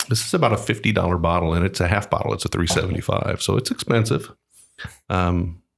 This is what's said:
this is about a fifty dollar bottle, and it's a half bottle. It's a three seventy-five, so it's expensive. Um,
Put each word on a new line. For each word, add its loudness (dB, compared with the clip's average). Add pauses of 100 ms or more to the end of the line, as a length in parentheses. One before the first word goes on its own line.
this 0
is -2
about 4
a 2
fifty -2
dollar 2
bottle, 2
and 2
it's -2
a 2
half 0
bottle. 0
It's -4
a -6
three 0
seventy-five, -2
so 0
it's -2
expensive. 0 (800)
Um, 0 (160)